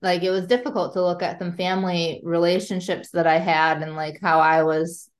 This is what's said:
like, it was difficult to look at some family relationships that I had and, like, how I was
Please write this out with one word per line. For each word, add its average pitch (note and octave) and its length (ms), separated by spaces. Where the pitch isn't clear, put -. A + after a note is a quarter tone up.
like, F3+ 200
it F#3 60
was F#3 180
difficult A3+ 460
to F#3 100
look F3 200
at E3+ 160
some F3 180
family F3+ 640
relationships F3 880
that E3 140
I D#3+ 120
had D#3+ 420
and, D#3 160
like, D#3 240
how D#3+ 200
I D#3+ 240
was D#3+ 440